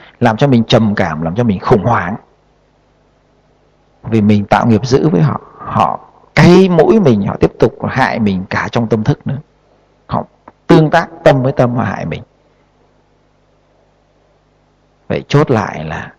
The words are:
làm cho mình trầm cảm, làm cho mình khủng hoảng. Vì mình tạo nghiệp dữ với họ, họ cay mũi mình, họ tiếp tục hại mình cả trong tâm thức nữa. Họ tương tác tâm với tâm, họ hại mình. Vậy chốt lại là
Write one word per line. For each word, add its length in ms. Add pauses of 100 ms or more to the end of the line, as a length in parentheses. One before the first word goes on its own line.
(200)
làm 180
cho 100
mình 160
trầm 320
cảm, 260
làm 140
cho 80
mình 160
khủng 240
hoảng. 320 (1900)
Vì 180
mình 240
tạo 220
nghiệp 180
dữ 240
với 120
họ, 200 (160)
họ 420 (360)
cay 340
mũi 300
mình, 280
họ 120
tiếp 200
tục 140 (160)
hại 300
mình 300
cả 220
trong 160
tâm 160
thức 240
nữa. 100 (720)
Họ 180 (420)
tương 220
tác 200 (140)
tâm 200
với 80
tâm, 240
họ 80
hại 220
mình. 180 (2750)
Vậy 200
chốt 240
lại 320
là 360